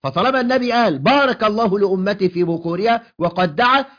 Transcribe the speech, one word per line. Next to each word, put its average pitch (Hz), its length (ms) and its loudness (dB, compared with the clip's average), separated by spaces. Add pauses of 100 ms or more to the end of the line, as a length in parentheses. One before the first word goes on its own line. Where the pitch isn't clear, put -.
فطالما 208 360 0
النبي 247 320 0
قال: 220 260 2
"بارك 247 460 2
الله 208 340 0
لأمتي 190 500 0
في 180 160 0
بكورها"، 170 720 -2
وقد 170 380 -2
دعا، 254 280 2 (140)